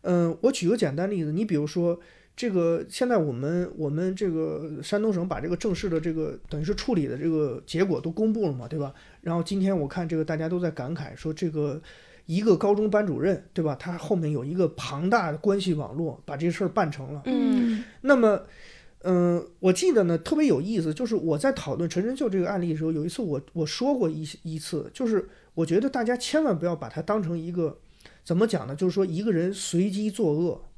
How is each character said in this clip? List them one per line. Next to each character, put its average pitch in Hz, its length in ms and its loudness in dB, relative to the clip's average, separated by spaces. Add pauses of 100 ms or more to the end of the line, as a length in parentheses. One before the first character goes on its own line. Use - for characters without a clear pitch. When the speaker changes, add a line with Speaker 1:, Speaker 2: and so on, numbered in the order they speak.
Speaker 1:
嗯， 170 400 2
我 233 100 6
举 175 160 -2
个 214 120 4
简 147 180 0
单 185 140 -2
例 190 120 -2
子， 151 80 -2
你 180 140 0
比 208 100 -2
如 147 120 2
说 170 340 0 (360)
这 247 140 -2
个， 170 380 2
现 247 200 -2
在 240 80 4
我 151 160 2
们， 165 440 -2
我 156 120 -2
们 175 260 -2
这 190 160 -2
个 156 520 -4
山 202 180 -2
东 220 120 0
省 180 140 0
把 185 140 -4
这 156 80 -4
个 175 80 0
正 196 180 -2
式 196 140 -4
的 165 100 0
这 160 140 -2
个， 156 260 -4 (100)
等 147 120 -6
于 156 40 -4
是 202 100 -2
处 233 200 -2
理 156 120 2
的 120 100 -4
这 151 140 -2
个 151 360 -2
结 170 180 0
果 185 160 0
都 165 100 -4
公 220 220 0
布 208 140 0
了 151 60 0
嘛， 123 160 -8
对 156 100 -6
吧？ 139 140 -4 (300)
然 170 120 -2
后 170 80 0
今 196 160 -2
天 190 180 2
我 147 120 0
看 170 200 -4
这 165 80 -2
个 160 80 2
大 156 120 -2
家 160 120 -2
都 180 120 0
在 175 100 0
感 147 240 -6
慨 135 220 -8
说， 160 160 -6
这 160 180 -2
个 147 300 -2 (460)
一 165 160 0
个 208 140 8
高 208 180 4
中 208 160 2
班 208 160 4
主 143 140 -2
任， 180 220 2 (120)
对 170 100 0
吧？ 147 100 0
他 175 220 -8
后 - 180 -2
面 165 160 0
有 131 140 -2
一 147 100 -6
个 180 220 4
庞 151 320 -4
大 196 240 2
的 151 60 -6
关 202 200 2
系 190 140 0
网 139 220 -4
络， 151 320 -4
把 143 100 -6
这 165 140 0
事 170 120 -2
儿 185 60 2
办 175 240 0
成 135 220 -10
了。 143 100 -10
Speaker 2:
嗯。 254 540 2
Speaker 3:
嗯。 240 60 -6 (180)
Speaker 1:
那 269 120 6
么， 220 280 4 (580)
嗯， 175 440 2 (140)
我 185 140 4
记 359 180 4
得 226 140 6
呢， 170 140 2
特 - 180 0
别 302 100 4
有 226 140 4
意 208 180 -2
思， 160 140 0
就 247 140 -4
是 220 100 0
我 160 220 0
在 269 140 2
讨 156 240 -4
论 170 120 0
陈 180 140 -2
春 240 120 -2
秀 262 140 0
这 190 100 0
个 175 100 2
案 196 120 0
例 170 100 0
的 156 60 0
时 156 80 -4
候， 160 80 0
有 151 120 -2
一 170 40 -2
次 247 140 -6
我， 147 180 -2 (140)
我 165 100 0
说 262 320 0
过 190 140 0
一， 156 180 -8 (140)
一 160 160 -8
次， - 340 -6
就 254 140 -4
是 214 200 0 (280)
我 165 100 0
觉 185 160 2
得 269 80 0
大 254 160 -2
家 240 120 2
千 302 280 0
万 220 120 2
不 160 100 -2
要 175 100 0
把 156 140 -10
它 - 100 -8
当 208 220 0
成 170 160 -2
一 160 120 -6
个， 170 280 -2 (440)
怎 170 140 0
么 214 100 4
讲 165 200 -2
呢？ 135 100 -8
就 185 100 0
是 175 60 2
说 196 140 2
一 175 160 -2
个 220 100 0
人 175 220 2
随 196 360 0
机 208 200 -2
作 175 240 0
恶 160 320 -2 (120)